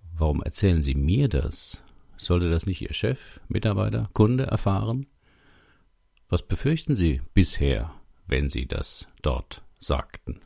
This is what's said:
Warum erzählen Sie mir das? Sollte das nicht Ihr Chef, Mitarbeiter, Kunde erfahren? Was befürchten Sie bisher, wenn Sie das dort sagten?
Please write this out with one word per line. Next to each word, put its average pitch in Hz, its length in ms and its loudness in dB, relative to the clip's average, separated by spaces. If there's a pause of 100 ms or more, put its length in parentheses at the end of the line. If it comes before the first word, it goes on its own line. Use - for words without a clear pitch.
(160)
Warum 78 260 0
erzählen 82 380 2
Sie 69 140 0
mir 90 340 2
das? - 540 -4 (340)
Sollte 87 320 0
das 82 160 2
nicht 92 160 -2
Ihr - 140 -8
Chef, - 540 -6
Mitarbeiter, 104 680 0
Kunde 123 300 4
erfahren? 107 640 -2 (1200)
Was 85 140 0
befürchten - 540 0
Sie 80 240 2 (140)
bisher, 69 580 2 (340)
wenn 67 220 0
Sie 62 180 -4
das - 420 -6 (120)
dort - 420 -4 (160)
sagten? - 680 -4